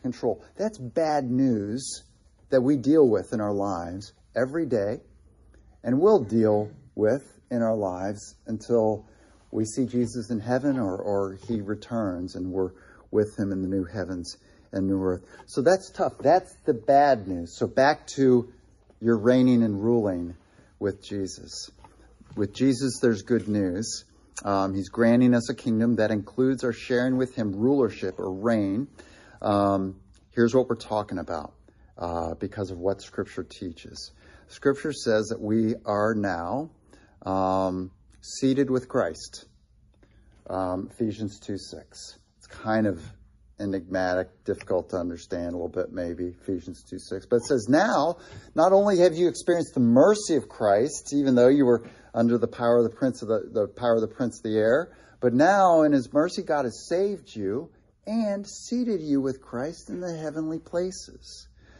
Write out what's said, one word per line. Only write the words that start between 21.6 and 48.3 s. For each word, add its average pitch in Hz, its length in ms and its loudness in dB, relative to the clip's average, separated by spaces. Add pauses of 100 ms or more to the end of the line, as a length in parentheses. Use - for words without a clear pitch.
With 101 180 -2
Jesus, 127 460 0
there's 110 220 2
good 113 260 -2
news. 101 560 -2 (400)
Um, 98 300 0
he's 95 160 -6
granting 120 440 4
us 117 160 0
a 123 40 -2
kingdom 113 420 0
that 107 140 2
includes 123 520 -2
our 123 100 0
sharing 127 440 -2
with 127 180 -2
him 107 200 -4
rulership 113 640 0
or 92 140 -4
reign. 104 560 -2 (520)
Um, 98 600 0 (320)
here's 117 220 4
what 127 140 4
we're 113 80 -2
talking 104 420 -4
about, 82 360 -8 (420)
uh, 85 380 -6
because 92 360 -8
of 90 80 -10
what 95 220 -4
Scripture - 440 -10
teaches. - 680 -14 (360)
Scripture 139 440 -2
says 107 360 0
that 110 120 -8
we 110 340 0 (100)
are 104 300 0
now, 101 560 -4 (520)
um, 95 680 -2 (300)
seated 131 500 0
with 127 180 -2
Christ. - 580 -6 (1040)
Um, 92 440 -6
Ephesians 104 480 -6
two 98 180 -8
six. - 600 -18 (180)
It's - 100 -20
kind - 400 -2
of 87 160 -4 (560)
enigmatic, 92 720 -4 (160)
difficult 92 460 -4
to 92 60 -6
understand 87 520 -6
a 87 80 -8
little 85 120 -6
bit, 90 220 -4
maybe, 87 520 -8
Ephesians 90 460 -8
two 92 100 -14
six. - 280 -12
But 120 100 2
it 117 80 2
says, 120 240 0
"Now, 170 500 2 (360)